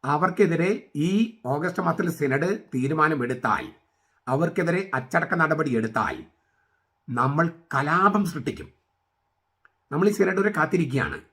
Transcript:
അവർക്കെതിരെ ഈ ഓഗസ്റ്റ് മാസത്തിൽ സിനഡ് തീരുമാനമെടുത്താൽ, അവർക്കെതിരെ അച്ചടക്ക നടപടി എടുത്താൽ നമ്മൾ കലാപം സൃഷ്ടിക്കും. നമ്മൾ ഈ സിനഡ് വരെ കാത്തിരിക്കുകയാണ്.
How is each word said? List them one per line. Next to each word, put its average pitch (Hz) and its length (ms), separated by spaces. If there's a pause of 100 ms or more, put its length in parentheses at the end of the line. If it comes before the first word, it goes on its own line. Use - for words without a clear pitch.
അവർക്കെതിരെ 175 880
ഈ 196 500
ഓഗസ്റ്റ് 160 360
മാസത്തിൽ 170 300
സിനഡ് 151 480 (160)
തീരുമാനമെടുത്താൽ, 131 960 (540)
അവർക്കെതിരെ 170 680
അച്ചടക്ക 165 400
നടപടി 156 420
എടുത്താൽ 110 500 (840)
നമ്മൾ 135 380 (280)
കലാപം 185 500
സൃഷ്ടിക്കും. - 460 (1200)
നമ്മൾ 175 180
ഈ - 20
സിനഡ് 190 280
വരെ 208 180
കാത്തിരിക്കുകയാണ്. 139 640 (120)